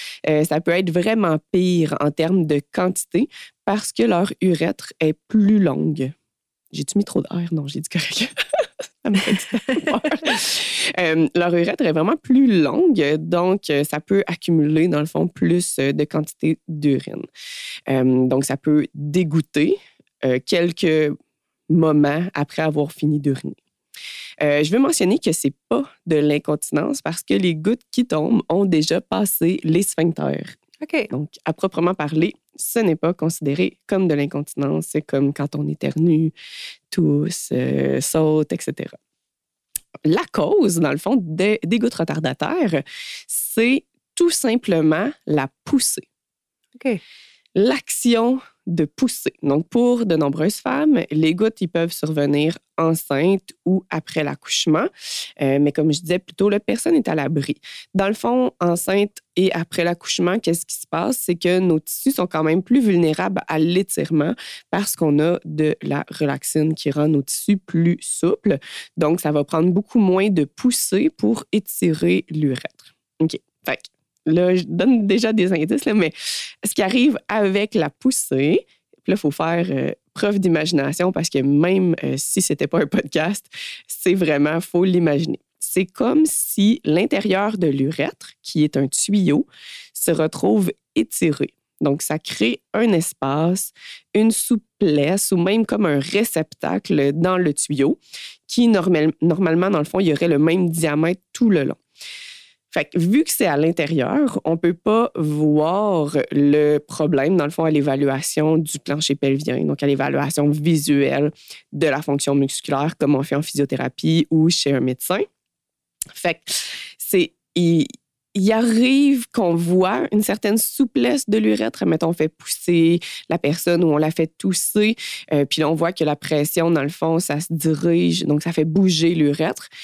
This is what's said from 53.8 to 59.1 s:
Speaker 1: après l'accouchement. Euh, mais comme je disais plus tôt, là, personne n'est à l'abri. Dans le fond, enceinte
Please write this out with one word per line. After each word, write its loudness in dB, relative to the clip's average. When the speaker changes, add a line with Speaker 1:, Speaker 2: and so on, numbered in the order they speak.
Speaker 1:
après -4
l'accouchement. -2
Euh, 2
mais 2
comme 0
je -4
disais -2
plus -20
tôt, 2
là, 0
personne -2
n'est 2
à 0
l'abri. -2
Dans 2
le 0
fond, 0
enceinte 0